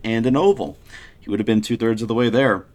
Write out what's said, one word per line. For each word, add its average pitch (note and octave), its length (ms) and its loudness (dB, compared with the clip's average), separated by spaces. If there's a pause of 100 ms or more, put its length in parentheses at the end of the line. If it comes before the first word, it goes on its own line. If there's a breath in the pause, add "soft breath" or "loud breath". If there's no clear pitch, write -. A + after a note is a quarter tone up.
and A2+ 220 0
an B2+ 100 2
oval. G3 400 0 (440 loud breath)
He - 100 -12
would G2+ 100 -2
have G#2+ 60 -2
been A2 140 2
two-thirds A2+ 420 -2
of A2 60 -8
the A2+ 60 -2
way A#2+ 140 2
there. A2+ 460 0